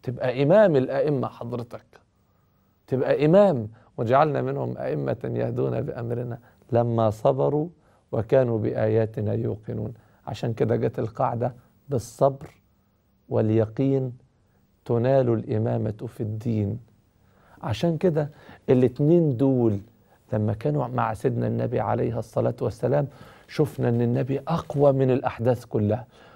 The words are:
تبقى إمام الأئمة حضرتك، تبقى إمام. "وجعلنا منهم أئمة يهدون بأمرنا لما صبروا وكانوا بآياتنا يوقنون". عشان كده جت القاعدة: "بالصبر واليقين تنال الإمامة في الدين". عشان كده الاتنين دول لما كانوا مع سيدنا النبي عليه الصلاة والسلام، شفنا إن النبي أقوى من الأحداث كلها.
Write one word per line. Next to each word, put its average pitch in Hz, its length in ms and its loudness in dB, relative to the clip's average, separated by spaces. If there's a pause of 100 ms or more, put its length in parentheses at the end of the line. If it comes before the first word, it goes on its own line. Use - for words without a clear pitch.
تبقى 127 400 -4
إمام 175 340 6
الأئمة 135 520 0
حضرتك، 120 580 -12 (1000)
تبقى 135 380 0
إمام. 156 440 4 (280)
"وجعلنا 135 460 2
منهم 131 360 -6
أئمة 131 460 -4
يهدون 120 560 -2
بأمرنا 120 580 -6 (340)
لما 117 380 2
صبروا 139 580 0 (440)
وكانوا 117 460 2
بآياتنا 110 760 0
يوقنون". 113 600 -6 (320)
عشان 113 280 -6
كده 117 220 0
جت 123 220 -2
القاعدة: 123 560 -4 (340)
"بالصبر 135 640 -2 (800)
واليقين 120 840 0 (720)
تنال 123 440 2
الإمامة 113 800 -2
في - 140 -12
الدين". 110 600 -4 (840)
عشان 165 360 -2
كده 151 320 0 (380)
الاتنين 143 680 4
دول 123 420 2 (540)
لما 107 200 0
كانوا 147 340 -2
مع 117 280 -2
سيدنا 120 320 -2
النبي 117 340 -2
عليه 117 380 -2
الصلاة 120 420 -2
والسلام، 135 460 -2 (420)
شفنا 135 400 -2
إن 120 120 2
النبي 127 480 0
أقوى 143 440 2
من 131 180 2
الأحداث 127 540 0
كلها. 107 420 -2 (300)